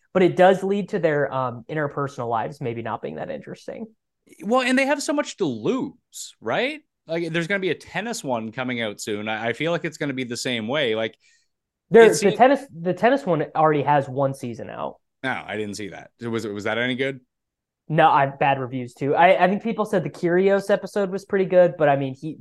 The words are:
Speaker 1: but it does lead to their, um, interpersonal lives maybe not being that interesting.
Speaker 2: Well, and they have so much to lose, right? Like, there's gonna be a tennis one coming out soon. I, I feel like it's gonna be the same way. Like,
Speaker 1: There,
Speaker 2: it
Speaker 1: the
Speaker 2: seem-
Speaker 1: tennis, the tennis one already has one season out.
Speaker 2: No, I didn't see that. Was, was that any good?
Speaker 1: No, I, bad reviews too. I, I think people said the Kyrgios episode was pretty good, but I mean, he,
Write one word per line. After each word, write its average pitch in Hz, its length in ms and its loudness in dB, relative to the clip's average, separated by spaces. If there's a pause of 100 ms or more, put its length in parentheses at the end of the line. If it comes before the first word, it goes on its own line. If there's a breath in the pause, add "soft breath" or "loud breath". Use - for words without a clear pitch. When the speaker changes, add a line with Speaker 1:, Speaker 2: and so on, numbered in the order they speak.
(140)
Speaker 1:
but 185 100 4
it 170 140 2
does 185 260 6
lead 196 260 -2
to 208 100 -4
their, 151 340 0
um, 123 360 -6
interpersonal 143 600 -6
lives 123 320 -4
maybe 117 200 -6
not 113 200 -8
being 147 140 -10
that 160 140 -8
interesting. - 580 -14 (560)
Speaker 2:
Well, 240 180 0
and 254 180 0
they 269 60 0
have 285 180 -2
so - 80 -4
much 294 260 -4
to 196 80 -2
lose, 131 920 -6
right? 226 420 -4 (240)
Like, 165 280 -6
there's 165 140 -2
gonna 202 120 -2
be 185 100 -2
a 143 60 -2
tennis 220 480 -8
one 113 300 -4
coming 127 280 -4
out 104 200 -6
soon. 104 260 -6
I, 110 220 -4
I 117 40 -2
feel 160 200 -4
like 170 100 -4
it's 156 140 -10
gonna 143 160 -4
be 131 100 -6
the 120 140 -8
same 117 320 -4
way. 131 260 0
Like, 113 220 -4 (720)
Speaker 1:
There, 226 120 12
Speaker 2:
it 214 60 10
Speaker 1:
the 170 60 4
Speaker 2:
seem- 190 220 2
Speaker 1:
tennis, 262 360 6
the 170 200 -2
tennis 254 320 2
one 160 200 2 (100)
already 156 280 4
has 143 240 2
one 135 260 -2
season 113 360 -10
out. 62 300 -10 (220)
Speaker 2:
No, 110 240 -4
I 98 120 -8
didn't 104 180 -6
see 98 140 -10
that. 76 220 -18 (100)
Was, 113 260 -4
was 101 160 -8
that 110 140 -2
any 123 180 -2
good? 135 240 -4 (680)
Speaker 1:
No, 156 220 4
I, 139 160 4
bad 139 340 0
reviews 127 360 -8
too. 139 180 -2
I, 180 320 6
I - 20 6
think 196 140 -2
people 214 240 -4
said 202 180 0
the 151 60 -6
Kyrgios 190 640 2
episode 196 400 -2
was 190 120 -8
pretty 190 220 0
good, 180 320 6
but 151 100 4
I 139 80 6
mean, 135 200 -2
he, 156 260 -10